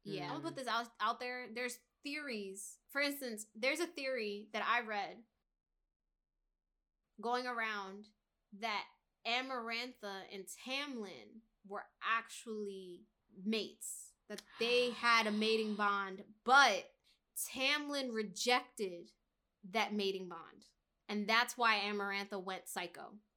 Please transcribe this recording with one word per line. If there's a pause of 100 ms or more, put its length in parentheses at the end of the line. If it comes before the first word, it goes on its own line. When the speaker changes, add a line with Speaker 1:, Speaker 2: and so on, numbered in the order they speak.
Speaker 1:
Yeah,
I'm
gonna
put
Speaker 2:
Mm.
Speaker 1:
this
out, (120)
out
there.
There's (260)
theories. (140)
For
instance,
there's
a
theory
that
I
read (2000)
going
around (560)
that (420)
Amarantha (100)
and (200)
Tamlin (260)
were (200)
actually (440)
mates, (160)
that (180)
they
Speaker 2:
<gasps>
Speaker 1:
had
a
mating
bond, (220)
but (640)
Tamlin
rejected (600)
that
mating
bond. (440)
And
that's
why
Amarantha
went
psycho. (240)